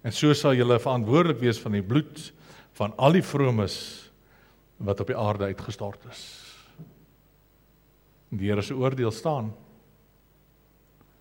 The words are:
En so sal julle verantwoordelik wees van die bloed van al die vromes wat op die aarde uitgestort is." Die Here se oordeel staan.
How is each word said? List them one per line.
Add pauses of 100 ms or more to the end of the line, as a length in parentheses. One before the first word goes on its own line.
En
so
sal
julle
verantwoordelik
wees
van
die
bloed (420)
van
al
die
vromes (1080)
wat
op
die
aarde
uitgestort
is." (2000)
Die
Here
se
oordeel
staan. (1700)